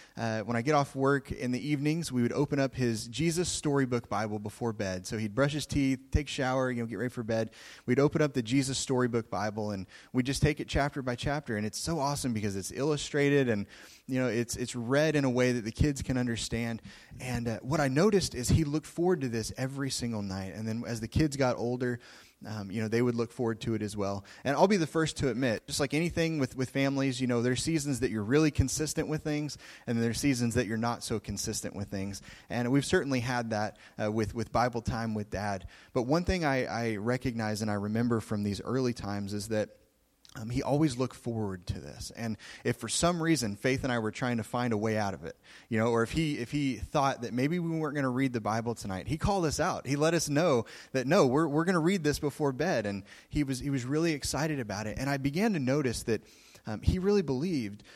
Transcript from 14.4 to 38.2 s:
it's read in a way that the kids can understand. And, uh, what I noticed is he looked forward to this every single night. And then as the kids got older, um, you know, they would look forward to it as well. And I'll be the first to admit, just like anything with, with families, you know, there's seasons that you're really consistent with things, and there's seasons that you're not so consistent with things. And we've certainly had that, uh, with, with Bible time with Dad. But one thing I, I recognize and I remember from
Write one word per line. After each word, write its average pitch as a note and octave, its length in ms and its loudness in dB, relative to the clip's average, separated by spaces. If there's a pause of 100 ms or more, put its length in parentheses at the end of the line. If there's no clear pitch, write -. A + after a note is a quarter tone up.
it's A#2+ 200 -6
read C#3 400 2
in C#3+ 100 2
a C3 40 4
way B2 220 4
that A#2+ 140 -2
the A2+ 60 -2
kids C#3+ 300 2
can B2+ 160 -2
understand. A#2 640 -2 (380)
And, A#2+ 280 -4
uh, A2 140 -2
what D#3 180 0
I C#3+ 80 4
noticed F3 460 4
is A#2+ 160 -4
he D#3+ 140 6
looked D3 240 -2
forward E3+ 340 0
to C3+ 60 0
this A2 300 -4
every C3+ 340 -4
single A#2 320 -4
night. F#2+ 320 -6
And A2 120 -6
then A2+ 200 -4
as A2+ 140 -4
the A2+ 60 -4
kids D3+ 300 2
got B2+ 200 2
older, B2 420 -2 (460)
um, G#2 240 -8
you A2 120 -4
know, A2 80 -2
they A2+ 120 4
would B2 140 2
look A#2 160 -2
forward A2+ 300 -2
to A#2 120 -2
it G#2+ 80 -2
as G#2 140 -4
well. G2+ 300 -4 (180)
And C3+ 140 0
I'll E3+ 100 8
be G#3 80 6
the E3 100 2
first D#3+ 320 0
to C#3 120 0
admit, A2+ 360 0
just - 140 -4
like C#3 140 0
anything E3 460 0
with, B2+ 180 -2
with B2+ 120 -2
families, C3+ 520 0
you B2 60 2
know, A#2+ 140 4
there's B2 220 2
seasons C#3+ 380 0
that A2+ 100 0
you're G#2+ 100 -2
really C#3+ 300 4
consistent C#3+ 560 0
with D3+ 160 -4
things, D3 340 -4 (300)
and A#2 160 2
there's A#2 160 0
seasons A#2+ 360 2
that A#2+ 120 2
you're A2+ 80 -2
not A#2 300 -2
so A2 160 -4
consistent - 520 -6
with G2+ 140 -6
things. G2+ 340 -6 (280)
And A#2+ 200 -2
we've C#3 140 4
certainly C#3 380 0
had A#2+ 300 -2
that, G#2 260 -2 (200)
uh, G#2+ 140 0
with, A2 240 -2
with A2+ 160 -6
Bible A#2+ 300 2
time A2+ 320 -4
with G#2+ 160 -4
Dad. G2 380 -6 (260)
But B2+ 80 2
one D#3 240 2
thing F#3 180 0
I, C3+ 220 2
I A2+ 320 -2
recognize A2+ 640 -2
and G#2+ 100 0
I G#2 40 0
remember A2 440 0
from G#2 240 -2